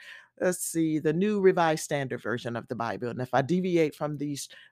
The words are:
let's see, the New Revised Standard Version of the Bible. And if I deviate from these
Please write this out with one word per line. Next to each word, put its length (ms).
let's 240
see, 340
the 140
New 280
Revised 440
Standard 380
Version 340
of 120
the 80
Bible. 340
And 100
if 140
I 80
deviate 520
from 220
these 320